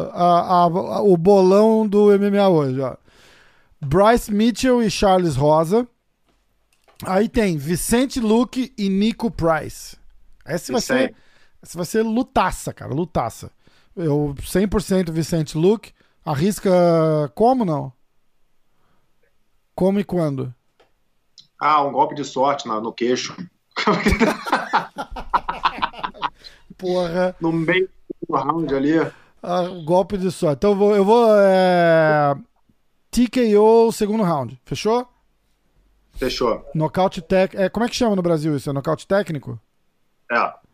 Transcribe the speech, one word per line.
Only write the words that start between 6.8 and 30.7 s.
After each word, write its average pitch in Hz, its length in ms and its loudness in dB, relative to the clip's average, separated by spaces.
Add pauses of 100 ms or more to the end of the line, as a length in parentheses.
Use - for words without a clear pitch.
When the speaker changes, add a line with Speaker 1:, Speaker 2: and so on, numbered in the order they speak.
Speaker 1:
Aí 196 240 0
tem 202 280 0
Vicente 175 600 -2
Luque 233 580 0
e 202 120 -2
Nico 208 420 -2
Price. 160 680 -4 (480)
Essa 156 280 -8
vai 240 80 -2
Speaker 2:
Isso - 120 -4
aí. 254 160 0
Speaker 1:
ser, - 60 -12 (480)
essa - 160 -16
vai 175 80 -6
ser 220 160 -2
lutaça, 220 720 -2
cara, 107 200 -12
lutaça. 135 580 -6 (460)
Eu, 147 380 -2 (100)
cem 190 220 0
por 196 160 -2
cento 185 300 -2
Vicente 160 440 -4
Luque. 190 360 0 (320)
Arrisca 165 460 -2 (640)
como, 240 300 2
não? 139 280 -6 (1800)
Como 196 260 0
e 196 40 -2
quando? 139 480 -4 (1040)
Speaker 2:
Ah, 147 240 2
um 139 100 -4
golpe 143 220 0
de 143 100 -8
sorte 135 420 -2
na, 110 140 -4
no 113 120 -8
queixo. 120 420 -4 (420)
<laughs> - 3000 -4
Speaker 1:
Porra. 180 640 -2
Speaker 2:
No 165 120 -2
meio 170 360 -2 (400)
do 151 80 -4
round 139 380 -4
ali. 139 180 0 (500)
Speaker 1:
Ah, 180 200 -2
um 175 220 -8
golpe 185 340 0
de 185 120 -2
sorte. 151 280 -2
Então 208 120 2